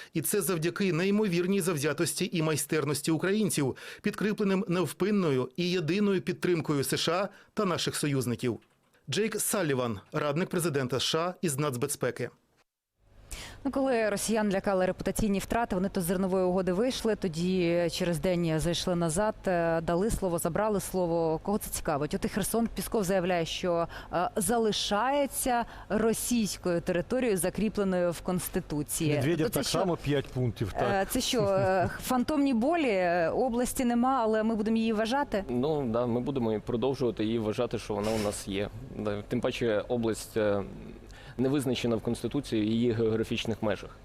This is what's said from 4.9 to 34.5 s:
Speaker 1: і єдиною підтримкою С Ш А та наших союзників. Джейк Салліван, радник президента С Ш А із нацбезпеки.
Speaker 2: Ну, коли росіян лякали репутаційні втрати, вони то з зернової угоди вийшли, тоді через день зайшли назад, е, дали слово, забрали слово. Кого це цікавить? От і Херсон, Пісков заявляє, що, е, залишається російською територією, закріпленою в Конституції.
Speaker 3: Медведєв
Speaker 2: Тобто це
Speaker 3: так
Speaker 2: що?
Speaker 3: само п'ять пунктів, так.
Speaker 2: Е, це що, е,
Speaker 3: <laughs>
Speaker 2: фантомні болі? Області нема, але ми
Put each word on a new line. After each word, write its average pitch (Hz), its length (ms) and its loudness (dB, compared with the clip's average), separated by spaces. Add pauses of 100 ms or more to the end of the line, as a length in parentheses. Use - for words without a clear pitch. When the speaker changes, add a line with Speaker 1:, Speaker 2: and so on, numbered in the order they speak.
Speaker 1:
і 175 140 0
єдиною 185 500 2
підтримкою 160 600 0
С 143 140 0
Ш 175 260 0
А 190 60 -4 (240)
та 214 120 0
наших 151 300 0
союзників. 123 640 0 (500)
Джейк 208 300 -2
Салліван, 131 600 0 (120)
радник 147 380 -2
президента 143 480 0
С 113 60 0
Ш - 160 0
А 175 220 -2
із 147 160 0
нацбезпеки. 127 720 -2 (1300)
Speaker 2:
Ну, 269 80 -4
коли 247 380 0
росіян 208 420 0
лякали 185 340 2
репутаційні 196 540 0
втрати, 226 360 -2
вони 185 140 0
то 196 120 -2
з - 20 -2
зернової 185 420 2
угоди 185 280 2
вийшли, 226 420 0
тоді 175 760 2
через 170 280 0
день 170 400 2
зайшли 170 360 0
назад, 175 400 0 (120)
е, 170 340 2
дали 170 280 0
слово, 175 280 0
забрали 196 420 0
слово. 165 640 0
Кого 202 140 0
це - 120 -6
цікавить? 147 440 -2
От 196 120 -4
і - 20 0
Херсон, 214 480 0
Пісков 208 280 -2
заявляє, 175 420 2
що, 170 420 0 (260)
е, 175 220 0
залишається 233 1300 0 (240)
російською 214 920 0
територією, 202 560 0
закріпленою 185 760 0
в 156 100 -6
Конституції. 160 920 -2
Speaker 3:
Медведєв 147 220 2
Speaker 2:
Тобто 156 160 0
це 147 60 0
Speaker 3:
так 135 80 -2
Speaker 2:
що? 160 120 0
Speaker 3:
само 175 180 2
п'ять 139 280 0
пунктів, 120 480 -2
так. - 180 0
Speaker 2:
Е, 196 180 2
це 254 120 -2
що, 247 200 0
е, 190 540 2
Speaker 3:
<laughs> - 60 -10
Speaker 2:
фантомні 277 520 2
болі? 214 800 2
Області 240 520 0
нема, 240 360 4
але 220 220 2
ми 226 120 2